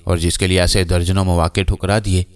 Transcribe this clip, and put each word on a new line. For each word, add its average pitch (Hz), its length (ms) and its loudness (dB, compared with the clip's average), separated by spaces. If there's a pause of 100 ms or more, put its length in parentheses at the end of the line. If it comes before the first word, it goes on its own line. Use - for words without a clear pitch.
और 90 120 0
जिसके 85 280 -2
लिए 92 140 2
ऐसे 90 260 0
दर्जनों 90 400 0
मौके 87 380 0
ठुकरा 98 360 -2
दिए, 92 360 0